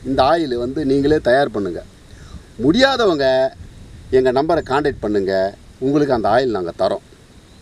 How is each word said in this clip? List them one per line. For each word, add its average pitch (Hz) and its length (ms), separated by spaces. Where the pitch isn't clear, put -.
இந்த 131 180
ஆயில் 147 340
வந்து 135 280
நீங்களே 139 340
தயார் 127 360
பண்ணுங்க. 87 260
முடியாதவங்க 202 640
எங்க 131 200
நம்பரை 156 380
contact 143 360
பண்ணுங்க, 98 280
உங்களுக்கு 139 340
அந்த 107 160
ஆயில் 120 280
நாங்க 87 200
தரோம். 98 280